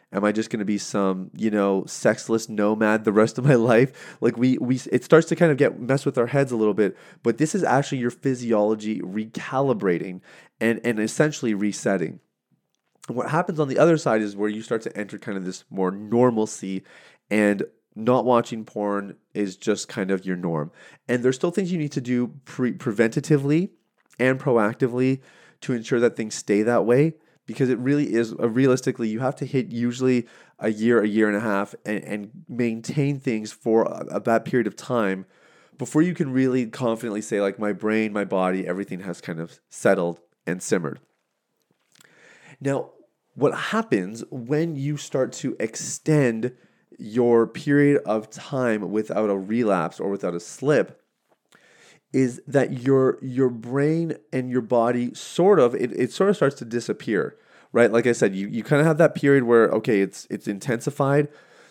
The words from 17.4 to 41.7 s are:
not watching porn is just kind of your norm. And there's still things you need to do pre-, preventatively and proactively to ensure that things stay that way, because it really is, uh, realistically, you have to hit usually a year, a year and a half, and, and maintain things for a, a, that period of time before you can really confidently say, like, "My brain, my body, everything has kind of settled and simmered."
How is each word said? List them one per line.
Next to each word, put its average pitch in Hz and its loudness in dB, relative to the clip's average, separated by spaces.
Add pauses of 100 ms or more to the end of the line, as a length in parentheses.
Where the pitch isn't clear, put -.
not 113 2
watching 117 0
porn 101 -6 (180)
is 101 -4
just - -2
kind 95 -4
of 92 -2
your 95 -4
norm. 82 -4 (380)
And 120 0
there's 131 2
still 175 -2
things 180 -2
you 180 -2
need 147 -4
to 143 -4
do 123 -2 (100)
pre-, 127 -4
preventatively 139 0 (480)
and 131 2
proactively 127 2 (420)
to 135 -4
ensure 120 -2
that 117 2
things 110 -6
stay 104 2
that 113 2
way, 143 4 (320)
because 123 -2
it 123 0
really 135 0
is, 113 0
uh, - -2
realistically, 123 0
you 110 -4
have 131 -2
to - -8
hit 127 -4
usually 120 0 (340)
a 113 -2
year, 110 4
a 107 2
year 107 4
and 104 2
a 104 -2
half, 101 -2 (100)
and, 107 -6
and 104 -8 (180)
maintain 123 -2
things 110 -4
for 113 2
a, 87 -6
a, 101 -4
that 113 2
period 120 0
of 98 -8
time 98 -2 (500)
before 143 0
you 175 2
can 139 -2
really 127 2
confidently 113 -4
say, 104 -2
like, 98 -2
"My 104 -2
brain, 107 -2
my 101 -2
body, 92 -2
everything 92 -6
has 92 -10
kind 82 -10
of 82 -12 (100)
settled 90 0 (260)
and 90 -6
simmered." 87 -4 (1600)